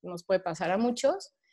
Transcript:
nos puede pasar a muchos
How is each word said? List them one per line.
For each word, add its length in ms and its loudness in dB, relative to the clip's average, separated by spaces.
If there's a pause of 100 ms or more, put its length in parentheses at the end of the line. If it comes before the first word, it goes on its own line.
nos 240 -10
puede 140 2
pasar 320 -2
a 60 2
muchos 560 0 (180)